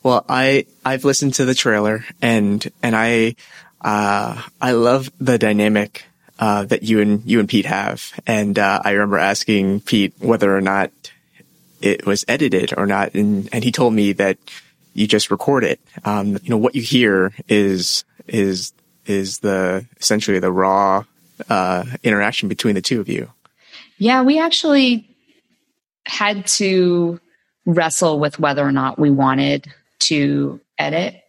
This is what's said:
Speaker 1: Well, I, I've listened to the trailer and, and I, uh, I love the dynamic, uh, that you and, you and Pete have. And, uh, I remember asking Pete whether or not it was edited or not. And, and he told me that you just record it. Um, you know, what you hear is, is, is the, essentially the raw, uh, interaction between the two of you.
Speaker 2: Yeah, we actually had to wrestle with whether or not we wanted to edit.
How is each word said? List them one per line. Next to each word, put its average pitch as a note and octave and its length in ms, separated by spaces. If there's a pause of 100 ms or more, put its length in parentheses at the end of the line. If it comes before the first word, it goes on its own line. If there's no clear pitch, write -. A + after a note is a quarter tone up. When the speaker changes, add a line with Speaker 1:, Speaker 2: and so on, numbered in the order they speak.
Speaker 1:
Well, B2 280
I, C3 340 (180)
I've C3 220
listened C#3 300
to C#3 100
the B2+ 100
trailer G#2+ 520 (160)
and, G#2+ 440 (160)
and A2+ 140
I, A#2 400 (460)
uh, G#2 600 (200)
I B2+ 100
love B2 480
the B2+ 160
dynamic, G#2 720 (320)
uh, G#2 260
that - 200
you A2 160
and, G#2 260
you A#2 120
and G#2 100
Pete G2+ 180
have. - 600
And, G#2 320
uh, G2 240
I G2+ 100
remember G2+ 260
asking G2 640
Pete G2+ 360
whether G2+ 380
or F#2+ 60
not F#2+ 280 (920)
it - 240
was G2+ 220
edited B2 500
or G2+ 100
not. G2 280
And, G#2 380
and A2 100
he B2 80
told A#2+ 240
me G#2 200
that F#2+ 220 (580)
you G#2+ 120
just G#2+ 240
record B2 320
it. D#2+ 160 (260)
Um, G#2 260 (120)
you - 80
know, A#2 60
what A2 180
you B2+ 80
hear G2+ 500 (160)
is, G2 560 (220)
is, G2 460 (340)
is G2 320
the, F#2+ 480 (140)
essentially G#2 400
the F#2 100
raw, F#2+ 540 (440)
uh, F#2 360 (180)
interaction G#2 460
between G#2 260
the F#2+ 80
two A#2+ 180
of G2 80
you. - 220 (680)
Speaker 2:
Yeah, B3 260
we C#4+ 180
actually C#4 760 (880)
had G3+ 440
to F3 720 (440)
wrestle D#3+ 540
with D3 220
whether C#3+ 260
or C#3 60
not C3 260
we D3+ 120
wanted C#3 640 (280)
to C#3+ 600 (180)
edit. E3 360 (140)